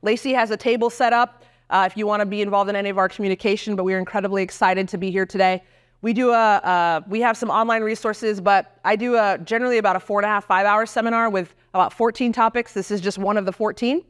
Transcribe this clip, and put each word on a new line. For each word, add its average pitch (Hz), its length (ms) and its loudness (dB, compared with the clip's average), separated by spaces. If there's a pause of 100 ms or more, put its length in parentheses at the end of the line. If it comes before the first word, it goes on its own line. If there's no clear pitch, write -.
Lacey 233 300 -2
has 233 200 0
a 208 60 -4
table 233 320 0
set 233 220 0
up, 240 320 0 (260)
uh, 190 220 2
if - 60 -10
you 214 100 -2
want 208 140 0
to 208 40 0
be 208 160 -4
involved 202 280 0
in 202 80 -2
any 202 120 -2
of 196 80 -2
our 190 120 2
communication, 202 640 -2
but 185 80 -2
we 190 100 0
are 190 60 0
incredibly 196 420 -2
excited 185 460 0
to 202 100 -8
be 185 140 -4
here 190 140 0
today. 185 360 0 (400)
We 226 120 -2
do 240 180 2
a, 220 260 4
uh, 170 500 2
we 214 140 -4
have 233 140 2
some 220 140 -6
online 226 320 2
resources, 214 580 -4
but 196 440 2
I 202 120 2
do 240 200 -2
a, 202 280 2
generally 233 360 0
about 202 160 2
a 185 40 -2
four 202 200 -2
and 202 60 0
a 208 40 -2
half, 202 160 0
five 196 200 2
hour 208 200 2
seminar 226 440 -2
with 185 260 -4 (180)
about 185 180 2
fourteen 233 400 0
topics. 233 420 0
This 196 180 -6
is 202 100 -4
just 196 160 -4
one 196 200 -2
of 196 80 -2
the 190 60 -2
fourteen. 233 580 -2